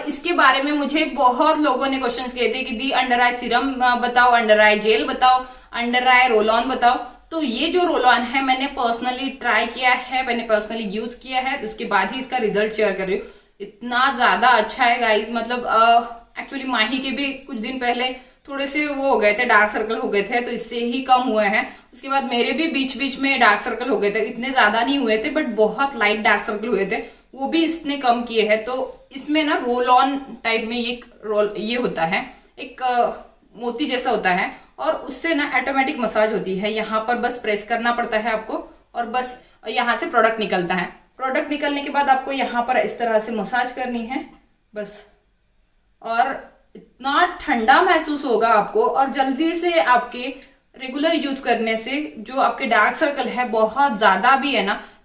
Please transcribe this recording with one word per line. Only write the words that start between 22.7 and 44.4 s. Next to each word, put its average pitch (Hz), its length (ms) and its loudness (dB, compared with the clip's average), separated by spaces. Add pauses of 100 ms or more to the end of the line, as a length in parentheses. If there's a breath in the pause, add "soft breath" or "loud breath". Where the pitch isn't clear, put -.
बीच 269 220 -4
में 269 220 0
dark 208 220 4
circle 240 260 -6
हो 277 100 0
गए 202 120 0
थे, 220 80 -2
इतने 233 320 -4
ज्यादा 226 320 2
नहीं 277 160 0
हुए 220 200 2
थे, 269 140 -4
but 302 120 0
बहुत 233 520 0
light 214 240 0
dark 214 220 2
circle 214 260 -6
हुए 196 180 0
थे, 226 100 -4 (380 loud breath)
वो 269 140 -6
भी 330 160 2
इसने 285 320 -4
कम 240 260 0
किए 226 200 -2
हैं। 214 220 0
तो - 480 -8
इसमें 302 320 -2
ना 311 100 0
roll 247 340 -2
on 254 560 2
type 226 200 -2
में 233 120 -6
ये 240 240 -4 (240)
roll, 208 340 -2
ये 220 180 -4
होता 175 280 -2
है, 202 300 -4 (240 loud breath)
एक, 254 240 -14
अ, 247 280 2 (460)
मोती 240 300 -4
जैसा 262 240 -2
होता 190 200 0
है 196 260 -2 (220 loud breath)
और 302 140 -2
उससे - 420 -4
ना 330 200 -2
automatic 269 440 -2
massage 214 340 0
होती 185 260 -4
है। 214 140 -2
यहाँ 220 280 -2
पर 240 160 -2
बस 240 240 -4
press 208 220 -2
करना 233 300 -2
पड़ता 226 260 -2
है 220 140 -2
आपको - 440 -6 (180)
और 233 120 -4
बस 247 320 -4 (300 soft breath)
यहाँ 233 280 0
से 349 100 -4
product 226 340 2
निकलता 180 340 -2
है। 185 180 -4 (240)
product 294 340 -2
निकलने 285 320 -2
के 294 80 -8
बाद 285 180 0
आपको 262 240 2
यहाँ 240 300 -2
पर 247 140 0
इस 214 220 -2
तरह 226 200 2
से 226 140 -6
massage 247 400 -2
करनी 240 340 -6
है 285 240 -8 (440)